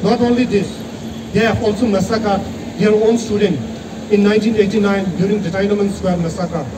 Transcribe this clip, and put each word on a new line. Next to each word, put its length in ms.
Not 180
only 240
this, 240
they 80
have 220
also 240
massacred 540
their 160
own 240
student 420
in 120
nineteen 320
eighty-nine 640
during 240
the 80
Tiananmen 420
Square 260
massacre. 480